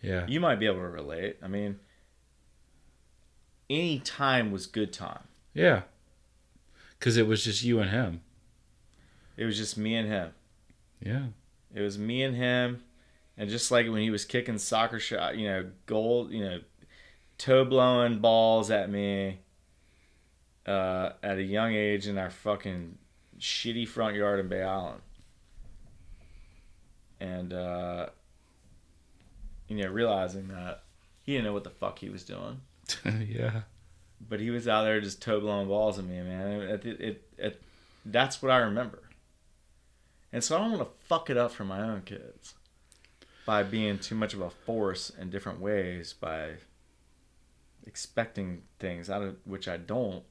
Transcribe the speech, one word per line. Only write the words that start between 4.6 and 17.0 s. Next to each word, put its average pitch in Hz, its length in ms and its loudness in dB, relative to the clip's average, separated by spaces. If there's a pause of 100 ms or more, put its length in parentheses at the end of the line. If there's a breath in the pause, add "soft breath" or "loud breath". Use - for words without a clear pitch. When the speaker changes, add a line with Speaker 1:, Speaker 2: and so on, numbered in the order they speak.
Speaker 2:
good 107 260 0
time. - 300 -10 (300)
Speaker 1:
Yeah. 151 300 6 (1160 soft breath)
'Cause 117 180 4
it 110 100 6
was 107 160 2
just 107 200 -2
you 120 160 4
and 98 100 4
him. 95 320 0 (1160 soft breath)
Speaker 2:
It 110 80 -4
was 107 120 0
just 107 200 -4
me 110 180 0
and 113 120 0
him. 95 240 -2 (680)
Speaker 1:
Yeah. 127 280 -4 (460)
Speaker 2:
It 104 80 -4
was 101 160 -2
me 117 260 -2
and 131 120 0
him. 123 480 0 (540 soft breath)
And 104 120 -4
just 113 220 -2
like 120 160 8
when 110 140 0
he 110 80 2
was 104 160 0
kicking 120 320 -2
soccer 113 420 0
shot, 87 380 -2
you 110 100 0
know, 92 220 -2 (160)
goal, 113 460 2
you 107 120 -2
know, 90 180 -4 (760 soft breath)